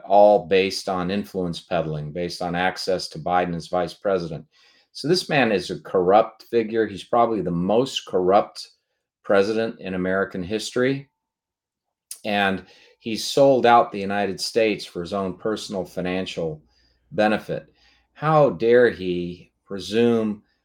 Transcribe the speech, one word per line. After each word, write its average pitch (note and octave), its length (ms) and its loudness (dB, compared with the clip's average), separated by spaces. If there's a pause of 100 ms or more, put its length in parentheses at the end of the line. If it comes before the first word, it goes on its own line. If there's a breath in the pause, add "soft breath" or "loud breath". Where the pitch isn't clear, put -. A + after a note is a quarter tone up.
all G2+ 420 6
based F#2+ 420 0
on F2+ 220 -2
influence F#2+ 500 -6
peddling, D#2 500 -4
based F2 300 -8
on F2 140 -4
access F2+ 540 -2
to D#2+ 100 -14
Biden F2 360 -2
as E2 120 -10
vice F2 260 -4
president. E2+ 520 -4 (460 soft breath)
So - 160 -10
this F3+ 220 0
man C3 220 2
is F#2+ 200 -2
a E2 80 -6
corrupt G2 640 2
figure. A2+ 440 0
He's F#2+ 160 -10
probably A#2 380 0
the E2+ 100 -4
most G#2 540 0
corrupt F#2 640 0 (540)
president A2 580 0
in F#2+ 140 -8
American F#2 480 -2
history. B2+ 640 -4 (1120)
And G2 420 0 (340 soft breath)
he's A2 260 -8
sold C#3 400 4
out A#2 260 6
the G#2 80 -8
United G2 400 -4
States A2 460 0
for - 160 -10
his E2+ 120 -8
own F#2+ 240 -4
personal G#2 480 -6
financial F2+ 760 -6 (500)
benefit. F#2+ 600 -2 (420 soft breath)
How D3+ 380 4
dare A#2 380 4
he F2 640 -6 (140)
presume G#2 800 0 (220)